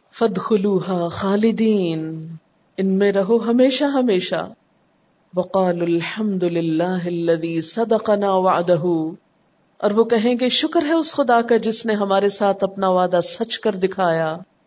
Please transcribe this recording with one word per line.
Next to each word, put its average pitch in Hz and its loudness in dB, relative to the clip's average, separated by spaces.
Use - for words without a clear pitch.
فادخلوها 190 0
خالدین، 190 0
ان 190 0
میں 196 4
رہو 196 2
ہمیشہ 247 2
ہمیشہ۔ 202 0
وقالوا 180 0
الحمد 185 -2
للہ 165 0
الذی 170 -2
صدقنا 214 0
وعدہ، 175 2
اور 208 0
وہ 220 2
کہیں 233 2
گے، 254 2
شکر 311 0
ہے 302 0
اس 330 0
خدا 240 2
کا 233 2
جس 220 -2
نے 220 0
ہمارے 196 2
ساتھ 196 0
اپنا 190 -2
وعدہ 180 2
سچ - -6
کر 214 -2
دکھایا۔ 175 -2